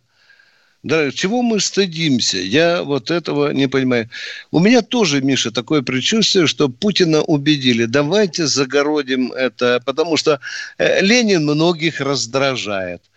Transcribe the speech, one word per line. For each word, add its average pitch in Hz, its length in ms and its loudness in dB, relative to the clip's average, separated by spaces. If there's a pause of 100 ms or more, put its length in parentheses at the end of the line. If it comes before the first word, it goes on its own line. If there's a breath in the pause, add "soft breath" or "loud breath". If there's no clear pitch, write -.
(840 soft breath)
Да, 147 280 0
чего 226 320 -2
мы 226 160 0
стыдимся? 160 800 0
Я 160 420 0
вот 139 300 -4
этого 151 420 -2
не 135 140 0
понимаю. 127 420 0 (400 loud breath)
У 147 100 2
меня 226 220 6
тоже, 165 400 0
Миша, 131 300 0
такое 127 320 -2
предчувствие, 156 640 0
что 139 220 0
Путина 160 520 2
убедили. 139 640 2
Давайте 151 600 0
загородим 135 840 0
это, 123 540 0
потому 156 320 -2
что, 147 220 0 (400 loud breath)
э, 170 220 2
Ленин 202 440 2
многих 156 560 0
раздражает. 113 1000 -4 (140)